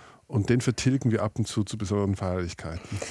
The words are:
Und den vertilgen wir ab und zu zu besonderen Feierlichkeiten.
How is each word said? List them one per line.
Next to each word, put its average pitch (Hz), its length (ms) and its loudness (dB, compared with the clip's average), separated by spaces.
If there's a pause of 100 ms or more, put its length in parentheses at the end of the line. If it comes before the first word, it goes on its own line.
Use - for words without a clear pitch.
(280)
Und 104 220 2
den 120 120 6
vertilgen 127 500 2
wir 107 120 2
ab 107 140 -2
und 104 100 0
zu - 160 -2
zu 107 140 -6
besonderen 101 380 0
Feierlichkeiten. 90 840 -4 (140)